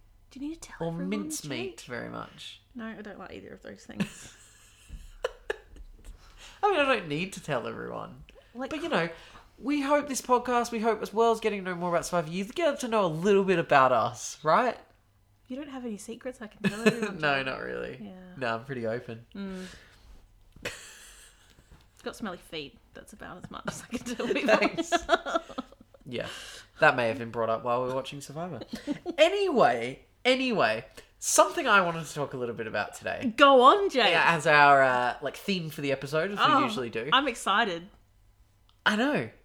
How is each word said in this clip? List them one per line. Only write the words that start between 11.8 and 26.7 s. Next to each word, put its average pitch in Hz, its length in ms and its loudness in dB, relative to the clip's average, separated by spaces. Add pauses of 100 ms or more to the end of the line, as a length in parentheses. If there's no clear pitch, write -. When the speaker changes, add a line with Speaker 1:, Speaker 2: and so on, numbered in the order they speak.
Speaker 2:
about 170 160 0
Survivor, 165 260 -2
you 190 140 -4
get 285 360 0
to 254 60 -4
know 220 180 2
a - 20 2
little 190 360 4
bit 185 160 2
about 131 320 6
us, 113 520 -2
right? 196 340 2 (720)
Speaker 1:
You 254 100 -12
don't 294 120 -12
have 262 160 -12
any 214 120 -8
secrets 254 440 -14
I 208 60 -14
can - 220 -20
tell 220 180 0
everyone, 196 320 -2
Speaker 2:
<laughs> - 20 -10
No, 143 160 0
Speaker 1:
Jake. 135 80 -2
Speaker 2:
not 131 160 -6
really. 123 400 -8
Speaker 1:
Yeah. 101 100 -14 (260)
Speaker 2:
No, 117 180 -2
I'm 113 100 -8
pretty 123 220 -8
open. 117 380 -8 (100)
Speaker 1:
Mm. 190 300 -10 (960)
It's - 1400 -20
got - 120 -10
smelly 185 220 -10
feet. - 400 -14 (160)
That's - 200 -20
about 180 300 -18
as - 80 -16
much - 160 -14
as - 160 -10
I 240 140 -10
can 240 180 -12
tell - 120 -6
people. 220 300 0
Speaker 2:
Thanks. - 400 -2
Speaker 1:
<laughs> - 60 -4 (1000)
Speaker 2:
Yeah. 123 220 -8 (540)